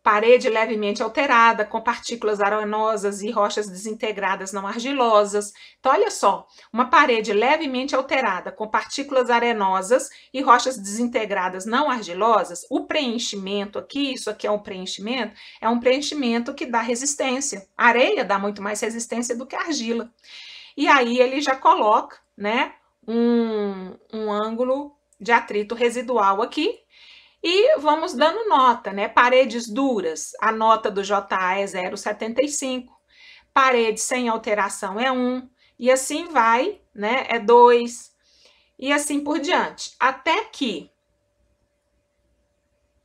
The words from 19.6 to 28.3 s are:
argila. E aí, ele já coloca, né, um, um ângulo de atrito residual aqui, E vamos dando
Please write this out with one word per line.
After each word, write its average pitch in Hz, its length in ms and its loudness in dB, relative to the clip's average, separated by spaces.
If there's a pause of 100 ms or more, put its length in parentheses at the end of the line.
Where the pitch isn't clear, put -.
argila. 233 500 -4 (640)
E 294 140 0
aí, 247 300 4
ele 262 200 4
já 277 160 0
coloca, 269 600 2 (180)
né, 233 380 -2 (340)
um, 220 880 0 (160)
um 214 220 -4
ângulo 247 640 -4 (240)
de 208 120 0
atrito 208 420 0
residual 233 680 0
aqui, 302 400 -4 (640)
E 403 360 2
vamos 311 360 0
dando 330 340 0